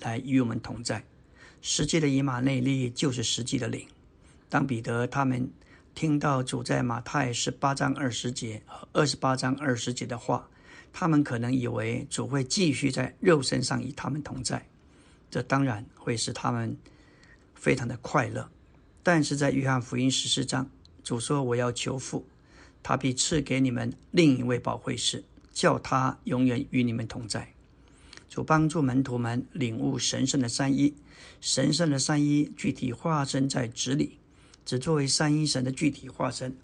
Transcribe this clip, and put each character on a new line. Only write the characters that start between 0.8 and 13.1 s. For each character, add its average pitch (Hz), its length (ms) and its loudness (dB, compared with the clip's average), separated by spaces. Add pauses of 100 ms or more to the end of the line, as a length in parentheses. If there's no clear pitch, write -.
在。 113 180 -4 (600)
实 - 240 0
际 170 120 2
的 151 120 4
以 135 100 4
马 131 200 0
内 131 200 2
利 131 300 2
就 139 200 0
是 120 120 -2
实 - 200 0
际 123 140 -2
的 117 120 -2
灵。 - 180 -8 (640)
当 139 160 2
彼 120 160 -2
得 120 240 0
他 135 180 -2
们 127 260 0 (440)
听 147 240 2
到 143 240 0
主 127 200 -4
在 135 200 0
马 120 180 -2
太 127 320 0
十 - 180 -2
八 139 240 0
章 139 200 0
二 139 160 -2
十 120 200 -4
节 107 360 -8
和 - 260 -18
二 151 140 4
十 131 100 -2
八 131 180 0
章 131 220 0
二 131 180 0
十 120 200 -4
节 123 120 -6
的 120 120 -8
话， - 300 -2 (440)
他 175 160 0
们 147 160 6
可 127 140 -2
能 120 140 0
以 127 140 0
为 117 440 -2
主 117 180 -4
会 135 160 0
继 175 280 2
续 131 180 0
在 131 280 -4